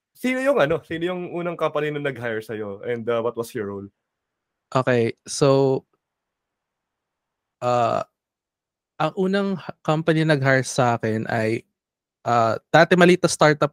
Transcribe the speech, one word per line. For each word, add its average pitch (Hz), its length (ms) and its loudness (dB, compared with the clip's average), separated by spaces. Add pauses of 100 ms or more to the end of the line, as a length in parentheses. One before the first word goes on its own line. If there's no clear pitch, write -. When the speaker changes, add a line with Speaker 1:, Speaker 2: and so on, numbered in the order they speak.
(120)
Speaker 1:
sino 254 320 -4
yung, 269 160 2
ano, 147 240 0
sino 165 240 -6
yung 180 240 -8
unang 170 240 -6
company 151 320 -4
na 147 160 -6
nag-hire 117 400 -6
sa'yo? 104 400 -10
And, 117 240 -6
ah, 117 160 -2
what 120 160 -4
was 117 160 -8
your 101 160 -6
role? 98 160 -12 (880)
Speaker 2:
Okay, 120 400 0 (120)
so, 135 560 2 (1800)
ah, 120 400 0 (1000)
ang 156 180 -2
unang 196 300 0 (100)
h-, - 120 -14 (140)
company 160 420 2
nag-hire 135 400 2
sa 120 320 0
akin 110 320 -2
ay, 113 320 -2 (640)
ah, 113 300 2 (160)
dati 170 260 6
maliit 180 240 6
na 165 80 0
startup 151 420 2